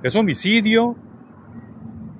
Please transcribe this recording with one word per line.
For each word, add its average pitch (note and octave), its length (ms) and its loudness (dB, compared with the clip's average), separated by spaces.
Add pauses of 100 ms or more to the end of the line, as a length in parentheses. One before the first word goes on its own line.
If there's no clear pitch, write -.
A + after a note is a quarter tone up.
Es B2+ 140 -2
homicidio A3 800 2 (1200)